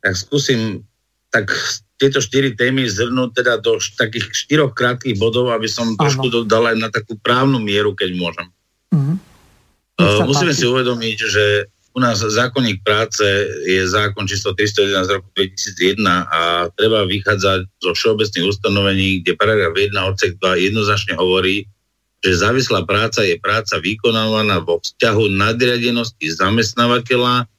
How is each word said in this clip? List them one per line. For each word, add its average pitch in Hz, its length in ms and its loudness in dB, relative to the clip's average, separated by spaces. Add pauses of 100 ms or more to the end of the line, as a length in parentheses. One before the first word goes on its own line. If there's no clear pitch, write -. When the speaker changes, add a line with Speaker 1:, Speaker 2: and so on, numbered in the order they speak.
Speaker 1:
Tak 101 80 0
skúsim 113 720 -2 (480)
tak 110 160 0 (480)
tieto 135 240 2
štyri 131 400 0
témy 127 320 0
zhrnúť 120 480 -2
teda 120 240 0
do 113 160 2
š-, - 160 -6
takých 113 400 -4
štyroch 143 400 0
krátkych 123 400 -2
bodov, 113 400 0
aby 110 160 -4
som 117 240 -2
Speaker 2:
Áno. - 0 -
Speaker 1:
trošku 131 320 0
dodal 117 480 2
aj - 20 0
na 110 140 -4
takú 110 320 -6
právnu 131 400 2
mieru, 101 320 0
keď 95 140 -2 (100)
môžem. 87 280 -6 (440)
Speaker 2:
Mhm. 147 220 2 (840)
Nech 95 160 4
Speaker 1:
E, 104 80 2
Speaker 2:
sa 110 80 2
Speaker 1:
musíme 143 240 2
Speaker 2:
páči. 139 80 -2
Speaker 1:
si 123 80 0
uvedomiť, 120 560 -2
že 104 220 2 (480)
u 127 80 0
nás 113 240 2
zákonník 117 560 0
práce 107 400 0 (480)
je 92 160 2
zákon 104 400 0
číslo 98 320 -4
tristo 104 240 0
jedenásť 98 240 2
z 98 80 0
roku 95 240 -6
dvetisíc 95 400 -4
jedna 92 480 2
a 85 480 0
treba 107 320 2
vychádzať 98 640 0
zo - 240 -6
všeobecných 104 560 0
ustanovení, 98 720 0
kde 85 160 -2
paragraf 101 400 2
jedna 98 320 0
odsek 98 320 -2
dva 92 160 2
jednoznačne 101 560 0
hovorí, 92 560 0 (560)
že - 160 2
závislá 107 480 0
práca 110 320 0
je 90 160 0
práca 104 400 -2
vykonávaná 107 880 0
vo 85 160 0
vzťahu 107 560 0
nadriadenosti 117 960 0
zamestnávateľa 120 1120 0 (140)